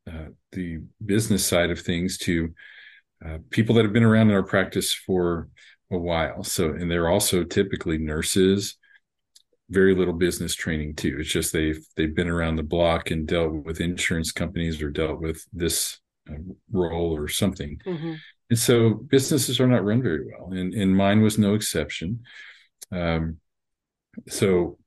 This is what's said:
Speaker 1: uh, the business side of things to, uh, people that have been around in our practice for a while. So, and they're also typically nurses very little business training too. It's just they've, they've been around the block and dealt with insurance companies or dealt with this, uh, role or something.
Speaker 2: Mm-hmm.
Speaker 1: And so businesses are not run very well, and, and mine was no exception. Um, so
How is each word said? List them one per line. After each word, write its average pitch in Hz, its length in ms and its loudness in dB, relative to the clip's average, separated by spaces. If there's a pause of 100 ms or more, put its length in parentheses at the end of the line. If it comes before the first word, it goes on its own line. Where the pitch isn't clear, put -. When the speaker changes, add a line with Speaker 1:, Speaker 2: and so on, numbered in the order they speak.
(100)
Speaker 1:
uh, 80 200 -12 (200)
the 85 280 -8 (260)
business 104 420 0
side 85 240 2
of 85 80 -4
things 90 400 -2
to, 82 340 -2 (720)
uh, 80 140 -12 (120)
people 113 260 2
that 110 80 6
have 101 80 0
been 117 100 4
around 110 280 6
in 101 40 4
our 95 80 4
practice 95 500 0
for 87 560 -2 (440)
a 90 60 0
while. 85 440 -2
So, 85 280 0
and 85 200 -4
they're 85 180 2
also 92 360 2
typically 82 540 -2
nurses 92 800 2 (920)
very 95 240 6
little 90 200 0
business 85 400 0
training 76 400 -4
too. 69 260 -4
It's 80 80 -8
just 82 240 -2
they've, 78 260 0 (180)
they've 80 180 -2
been 87 140 0
around 82 280 -2
the 78 60 -2
block 82 480 0
and 80 160 -4
dealt 82 260 0
with 80 280 -8
insurance 87 520 -2
companies 82 500 -4
or 73 80 -4
dealt 76 300 -4
with 80 320 -6
this, - 480 -4 (300)
uh, 76 40 -12 (380)
role 85 440 0
or 76 120 -6
something. 76 560 -4
Speaker 2:
Mm-hmm. 165 300 -8 (360)
Speaker 1:
And 120 80 2
so 113 360 6
businesses 131 640 0
are 127 60 4
not 117 180 4
run 113 180 2
very 78 240 -2
well, 82 260 -14
and, 92 200 -4
and 95 240 4
mine 98 240 6
was 107 180 4
no 101 160 4
exception. 98 680 -4 (680)
Um, 82 480 -2 (880)
so 90 600 0